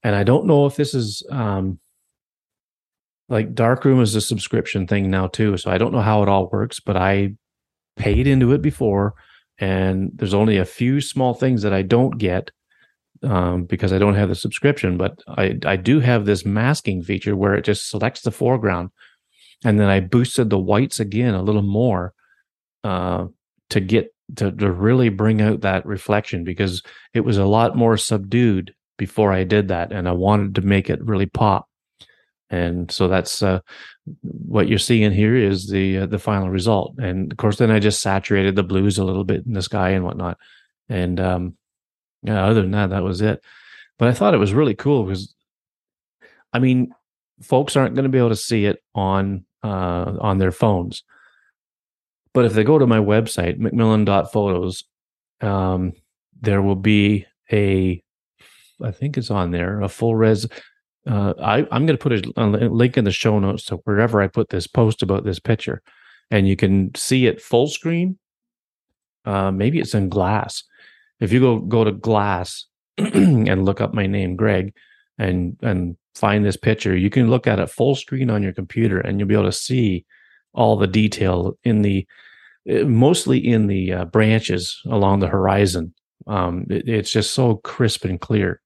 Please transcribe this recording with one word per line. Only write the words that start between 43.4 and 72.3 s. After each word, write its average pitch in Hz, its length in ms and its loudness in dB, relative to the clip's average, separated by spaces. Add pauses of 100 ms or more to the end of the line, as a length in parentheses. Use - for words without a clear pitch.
But 117 80 4
I 123 60 4
thought 196 200 2
it 123 60 4
was 98 140 2
really 127 220 2
cool 139 280 0
because, 95 320 -8 (1160)
I 120 60 -2
mean, 127 340 0 (500)
folks 139 320 0
aren't 131 200 2
gonna 135 140 0
be 131 80 0
able 120 120 4
to 110 60 0
see 107 300 -2
it 104 160 -2 (140)
on, 95 500 -2 (160)
uh, 92 580 -4
on 98 180 0
their 95 160 2
phones. 95 500 -2 (1300)
But 120 120 4
if 101 80 0
they 107 100 4
go 147 160 4
to 131 80 6
my 113 120 4
website, 104 600 0
macmillan 110 460 2
dot 98 260 0
photos, 92 540 -2 (560)
um, 92 520 -2 (480)
there 98 200 2
will 98 140 2
be 104 500 2 (260)
a, 95 500 0 (800)
I 113 100 -6
think 143 260 -6
it's 113 140 -6
on 90 200 -2
there, 90 300 -4
a 101 80 -4
full 117 260 -2
res. 110 300 2 (640)
Uh, 101 340 -2
I, 110 300 0
I'm 131 140 0
gonna 156 120 2
put 135 140 -2
a, 107 240 -4
a 113 100 0
li-, 107 220 2
link 120 300 2
in 117 80 2
the 98 60 2
show 107 280 0
notes 98 260 -2
to 92 120 -8
wherever 110 440 2
I 98 60 2
put - 220 -2
this 90 180 -6
post 110 340 2
about 98 220 -2
this 95 160 -4
picture, - 420 -4 (480)
and 101 180 2
you 98 80 2
can 95 400 0
see 131 320 0
it - 140 -2
full 123 260 2
screen. 170 520 -4 (1040)
Uh, 98 280 -2
maybe 107 280 0
it's - 160 -4
in 98 140 0
Glass. 95 540 -2 (560)
If 98 120 -2
you 123 80 4
go, 123 200 4
go 113 240 0
to 107 80 2
Glass 101 720 -2 (160)